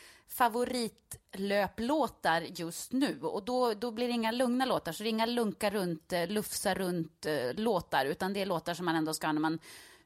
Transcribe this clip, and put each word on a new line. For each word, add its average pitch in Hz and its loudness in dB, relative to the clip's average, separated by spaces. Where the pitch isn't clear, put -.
favoritlöplåtar 208 0
just 165 -8
nu. 247 2
Och 185 -2
då, 247 2
då 226 -4
blir 233 -2
det 240 0
inga 226 0
lugna 247 2
låtar, 175 0
så 208 -8
det 220 -2
är - 0
inga 220 2
lunka 226 0
runt, 180 -2
eh, 175 2
lufsa 208 -2
runt, 180 -2
eh, 127 0
låtar, 175 0
utan 185 -2
det 196 -2
är 190 -2
låtar 175 -2
som 175 -6
man 165 2
ändå 156 0
ska - -4
ha 156 2
när 151 2
man, 160 0